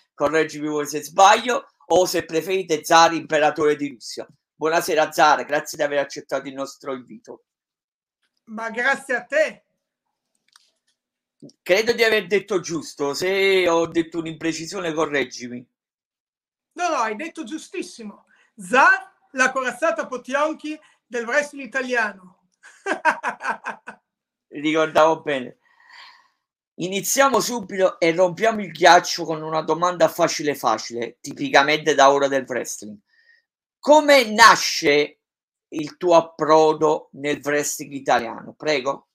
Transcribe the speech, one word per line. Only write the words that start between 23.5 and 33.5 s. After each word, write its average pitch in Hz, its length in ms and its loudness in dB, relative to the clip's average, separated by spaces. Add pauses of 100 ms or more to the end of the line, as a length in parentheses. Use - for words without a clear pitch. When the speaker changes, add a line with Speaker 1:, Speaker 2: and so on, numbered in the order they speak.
Speaker 1:
Ricordavo 156 760 2
bene. 131 360 -6 (1200)
Iniziamo 202 600 0
subito 190 600 -2
e 165 140 2
rompiamo 185 480 0
il 175 100 -10
ghiaccio 175 520 4
con 156 180 -6
una 156 200 -4
domanda 165 480 0
facile 156 460 -2
facile, 117 680 -4
tipicamente 143 760 0
da 139 160 8
Ora 139 160 2
del 135 180 -2
Wrestling. 113 520 -8 (840)